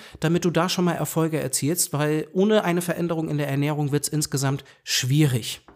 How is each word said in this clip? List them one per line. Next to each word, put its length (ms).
damit 260
du 40
da 200
schon 160
mal 80
Erfolge 440
erzielst, 540
weil 400
ohne 320
eine 160
Veränderung 480
in 80
der 120
Ernährung 440
wird's 160
insgesamt 560
schwierig. 920